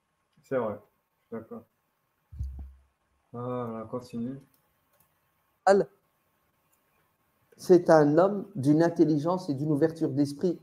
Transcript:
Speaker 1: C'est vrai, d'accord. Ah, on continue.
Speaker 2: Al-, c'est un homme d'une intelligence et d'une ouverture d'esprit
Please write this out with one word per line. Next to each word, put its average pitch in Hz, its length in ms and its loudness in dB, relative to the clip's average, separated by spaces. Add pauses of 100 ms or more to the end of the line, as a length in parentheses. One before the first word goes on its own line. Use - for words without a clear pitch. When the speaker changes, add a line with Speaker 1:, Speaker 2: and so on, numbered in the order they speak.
(420)
Speaker 1:
C'est - 140 -6
vrai, 107 200 -4 (540)
d'accord. 113 340 -16 (1700)
Ah, 120 500 -8
on - 40 -14
continue. 123 500 -10 (1300)
Speaker 2:
Al-, 202 220 4 (1700)
c'est 180 320 4
un 151 260 6
homme 196 380 2
d'une 147 280 2
intelligence 165 680 0
et 143 40 -4
d'une 147 180 -4
ouverture 156 360 -2
d'esprit 143 540 -2